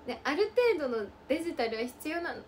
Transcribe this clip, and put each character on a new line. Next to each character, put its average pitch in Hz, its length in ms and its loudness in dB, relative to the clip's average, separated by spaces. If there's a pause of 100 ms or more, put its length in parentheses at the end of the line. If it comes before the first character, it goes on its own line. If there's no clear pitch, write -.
で、 - 200 -6
あ 285 100 2
る 415 160 2 (260)
程 294 120 0
度 226 100 0
の 202 80 -2 (220)
デ 330 160 2
ジ 330 100 -4
タ 240 140 0
ル 220 80 -4
は 220 80 -2
必 247 240 -8
要 339 140 -2
な 285 120 -6 (140)